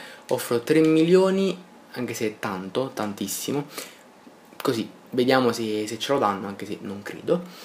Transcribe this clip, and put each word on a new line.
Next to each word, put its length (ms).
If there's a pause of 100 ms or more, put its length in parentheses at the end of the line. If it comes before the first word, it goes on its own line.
(300)
offro 320
tre 180
milioni, 800 (320)
anche 200
se 140
è 120
tanto, 540
tantissimo, 720 (960)
così 280 (220)
vediamo 400
se, 360
se 120
ce 140
lo 60
danno, 280
anche 180
se 160
non 200
credo. 420 (220)